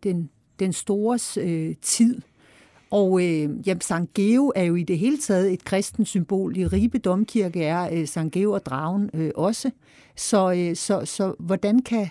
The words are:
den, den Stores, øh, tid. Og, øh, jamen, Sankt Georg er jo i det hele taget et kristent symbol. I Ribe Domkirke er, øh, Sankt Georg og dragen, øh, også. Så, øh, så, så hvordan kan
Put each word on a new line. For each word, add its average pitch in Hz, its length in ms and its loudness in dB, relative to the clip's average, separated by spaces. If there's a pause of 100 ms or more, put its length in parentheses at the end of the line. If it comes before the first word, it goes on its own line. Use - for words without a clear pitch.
den, 175 260 -2 (300)
den 190 140 0
Stores, 220 680 -2
øh, 160 400 -2
tid. - 400 2 (720)
Og, 190 300 4
øh, 156 460 0
jamen, 185 140 -2
Sankt 170 320 -2
Georg 233 420 4
er 190 80 2
jo 170 120 2
i 175 80 0
det 170 140 0
hele 254 200 2
taget 190 360 2
et - 120 -8
kristent 202 420 -2
symbol. 190 500 -2
I 185 100 0
Ribe 196 300 2
Domkirke 185 640 0
er, 165 300 0
øh, 165 140 0
Sankt 160 260 -4
Georg 202 200 2
og 196 120 -4
dragen, 165 480 -2
øh, 160 220 -2
også. 220 360 0 (440)
Så, 190 380 2
øh, 175 220 0
så, 190 300 -2
så 190 340 -2
hvordan 202 420 2
kan 226 300 -2